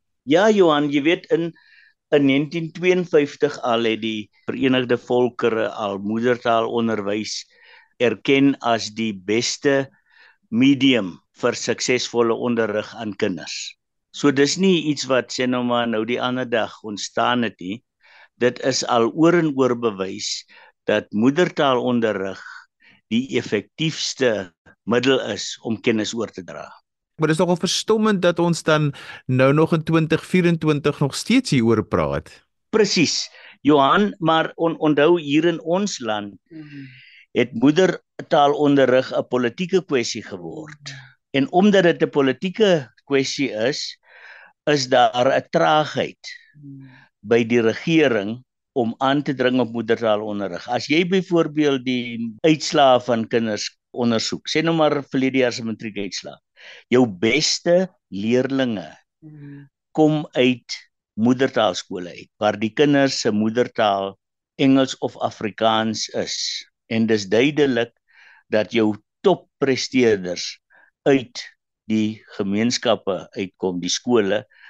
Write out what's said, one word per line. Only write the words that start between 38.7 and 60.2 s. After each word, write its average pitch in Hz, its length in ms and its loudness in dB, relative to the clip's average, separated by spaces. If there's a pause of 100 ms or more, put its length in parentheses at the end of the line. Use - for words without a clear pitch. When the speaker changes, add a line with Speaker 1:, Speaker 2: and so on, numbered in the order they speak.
Speaker 1:
'n 123 160 -2
politieke 165 560 -2
kwessie 117 380 -4
geword. - 720 -16 (360)
En 139 220 0
omdat 190 300 6
dit 165 200 4
'n 143 80 0
politieke 151 800 0 (120)
kwessie 135 460 -2
is, 113 480 -4 (640)
is 143 240 0
daar 123 440 4
'n 127 180 -2
traagheid 156 680 0 (360)
Speaker 3:
Mhm. 139 320 -20 (360)
Speaker 1:
by 117 220 2
die 117 160 2
regering 113 840 2 (280)
om 117 260 -2
aan 139 240 0
te 139 120 -4
dring 127 260 0
op 113 120 -2
moedertaalonderrig. 107 960 -2
As 120 180 -4
jy 165 220 2
byvoorbeeld 151 760 0
die 120 560 -6
uitslae 143 600 4
van 113 280 -2
kinders 113 500 -4 (120)
ondersoek, 117 580 -2
sê 156 140 -2
nou 165 120 0
maar 147 300 0
verlede 131 340 -2
jaar 123 140 2
se 117 120 -10
matriekuitslae, 101 760 -10 (500)
jou 123 180 6
beste 147 840 0 (200)
leerlinge 120 880 -2 (260)
Speaker 3:
Mhm. 143 420 -20 (280)
Speaker 1:
kom 151 400 2